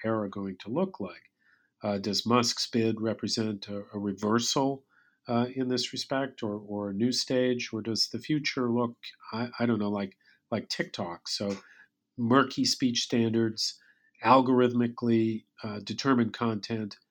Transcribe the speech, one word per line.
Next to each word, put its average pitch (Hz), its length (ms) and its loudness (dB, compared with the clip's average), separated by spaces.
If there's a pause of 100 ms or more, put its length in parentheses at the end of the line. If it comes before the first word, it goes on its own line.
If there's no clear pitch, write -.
era 110 240 -2
going 98 300 -8
to - 120 -12
look 185 300 -4
like? - 300 -12 (520)
Uh, 101 160 -2
does 98 280 -2
Musk's 120 400 2
bid 110 340 0
represent 110 680 -4
a, 101 160 -8 (100)
a 107 40 -6
reversal, 117 840 0 (440)
uh, 120 260 2
in 131 140 -2
this 123 240 -2
respect, 135 500 -4
or, 104 140 -2
or 104 340 -6
a 98 40 -4
new 120 180 2
stage, 127 600 0
or 110 100 -4
does 107 260 -2
the 117 100 -6
future 139 520 -2
look, 120 260 0 (360)
I, 117 160 -4 (100)
I 117 80 0
don't 113 120 4
know, 104 120 0
like, 101 260 -4 (340)
like 107 180 -4
TikTok? 92 600 -6
So 101 280 -4 (600)
murky 131 480 4
speech 120 380 0
standards, 113 760 0 (460)
algorithmically, 120 1200 4 (180)
uh, 104 180 -6
determined 113 520 0
content, 110 640 -4 (140)